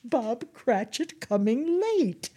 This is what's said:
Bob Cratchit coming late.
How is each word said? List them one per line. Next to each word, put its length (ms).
Bob 400
Cratchit 680
coming 640
late. 380